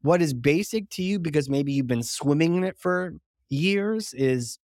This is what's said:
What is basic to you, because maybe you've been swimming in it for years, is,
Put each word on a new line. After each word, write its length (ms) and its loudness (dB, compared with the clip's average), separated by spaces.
What 200 4
is 120 2
basic 560 0
to 120 -6
you, 160 0
because 320 0
maybe 220 0
you've 140 0
been 160 0
swimming 540 0
in 80 0
it 140 -6
for 360 -2
years, 640 0
is, 440 -2